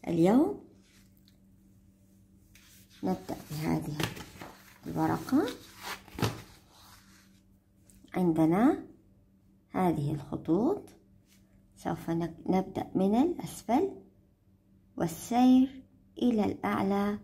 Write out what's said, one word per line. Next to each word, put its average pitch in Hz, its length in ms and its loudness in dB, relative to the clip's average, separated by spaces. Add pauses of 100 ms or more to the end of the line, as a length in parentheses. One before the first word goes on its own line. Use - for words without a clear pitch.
اليوم 214 520 2 (2500)
نبدأ - 340 -6 (140)
بهذه 156 480 -4 (880)
الورقة، 165 600 0 (2750)
عندنا 180 720 2 (840)
هذه 160 420 0
الخطوط، 190 680 -2 (960)
سوف - 340 -6
نك-، 165 360 -4
نبدأ - 480 -2
من 190 200 4
الأسفل 302 760 0 (1040)
والسير 254 840 4 (360)
إلى 226 260 2
الأعلى 202 800 -2